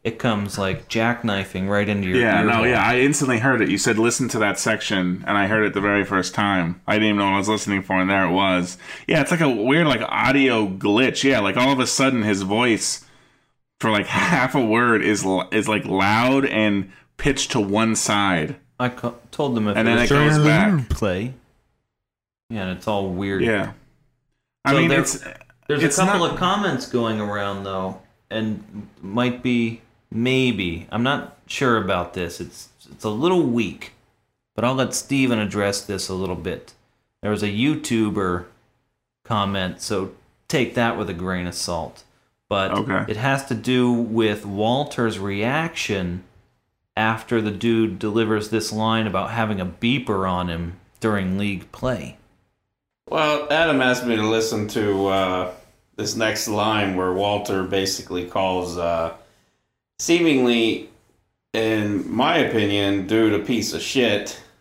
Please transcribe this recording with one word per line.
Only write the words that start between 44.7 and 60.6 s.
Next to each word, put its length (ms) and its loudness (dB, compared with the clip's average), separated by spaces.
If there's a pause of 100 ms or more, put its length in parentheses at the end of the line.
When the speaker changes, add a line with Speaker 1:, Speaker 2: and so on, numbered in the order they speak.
Speaker 1:
reaction 1040 -4 (760)
after 460 0
the 80 -2
dude 480 0
delivers 520 0
this 220 -2
line 360 0
about 240 -4
having 280 -2
a 60 -4
beeper 640 -2
on 180 -2
him 300 -6 (220)
during 360 -2
league 360 -6
play. 440 -6 (920)
Speaker 3:
Well, 420 0
Adam 300 2
asked 240 2
me 100 0
to 60 0
listen 460 0
to, 400 0
uh, 420 0 (460)
this 200 -6
next 320 -2
line 480 0
where 160 0
Walter 520 0
basically 640 -2
calls, 520 -2
uh, 360 -2 (840)
seemingly, 920 2 (640)